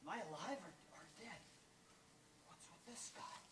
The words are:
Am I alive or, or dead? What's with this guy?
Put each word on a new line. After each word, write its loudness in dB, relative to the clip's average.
Am 0
I 6
alive 8
or, -2
or -6
dead? 0
What's -8
with -10
this 0
guy? 0